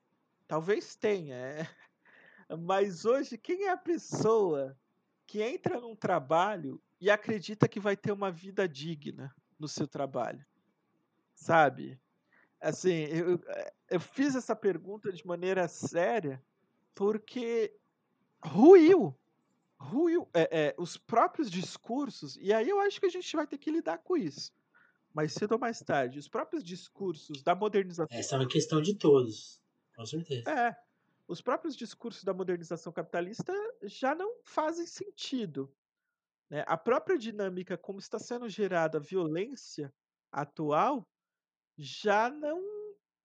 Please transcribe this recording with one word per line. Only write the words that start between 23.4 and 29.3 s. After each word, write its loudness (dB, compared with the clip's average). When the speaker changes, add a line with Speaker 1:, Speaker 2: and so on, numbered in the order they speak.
Speaker 1:
ter -10
que -6
lidar -4
com -2
isso, -6
mais -2
cedo -2
ou 2
mais -4
tarde, 0
os -14
próprios -6
discursos -10
da 4
modernização -2
Speaker 2:
Essa -4
é 2
uma 2
questão 2
de 2
todos, 4